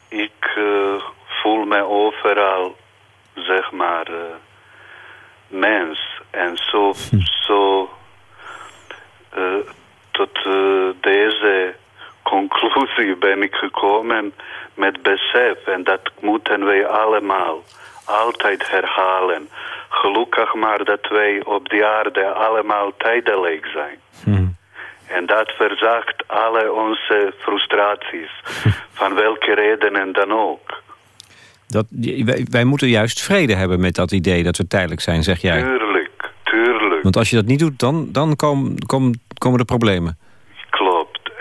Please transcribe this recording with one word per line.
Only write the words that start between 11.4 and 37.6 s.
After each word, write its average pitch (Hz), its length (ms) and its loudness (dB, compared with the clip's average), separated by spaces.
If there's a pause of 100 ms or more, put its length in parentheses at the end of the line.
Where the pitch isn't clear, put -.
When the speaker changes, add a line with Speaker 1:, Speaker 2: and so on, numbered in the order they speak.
Speaker 1:
conclusie 104 920 0
ben 98 280 2
ik 98 120 -4
gekomen 104 760 0 (400)
met 98 280 -2
besef. 104 640 2
En 92 180 -2
dat 95 280 -2 (100)
moeten 107 440 0
wij 101 220 4
allemaal 98 760 0 (420)
altijd 107 640 0
herhalen. 92 800 0 (400)
Gelukkig 110 640 0
maar 107 320 0
dat 101 240 -2
wij 104 360 2
op 98 240 -4
die 104 160 2
aarde 107 460 0
allemaal 107 680 0
tijdelijk 101 760 0
zijn. 73 260 -8 (240)
Speaker 2:
Hm. 98 220 2 (600)
Speaker 1:
En 90 180 -4
dat 104 320 2
verzacht 113 720 0
alle 110 440 0
onze 107 680 0
frustraties, 101 920 -2 (340)
Speaker 2:
<laughs> - 340 -2
Speaker 1:
van 98 140 0
welke 107 400 2
redenen 104 600 2
dan 101 200 0
ook. 104 480 -4 (840)
Speaker 2:
Dat, 110 180 0 (400)
wij, 127 260 0
wij 120 120 4
moeten 135 240 2
juist 117 340 2
vrede 160 340 2
hebben 92 240 2
met 90 160 2
dat 90 160 0
idee 90 320 2
dat 85 140 0
we 82 100 -2
tijdelijk 85 340 -2
zijn, 82 220 0
zeg 92 180 0
jij. 87 220 2
Speaker 1:
Tuurlijk, 113 640 -2 (140)
tuurlijk. 110 600 2
Speaker 2:
Want 95 140 4
als 113 120 4
je 117 60 2
dat 107 100 4
niet 135 140 2
doet, 151 200 0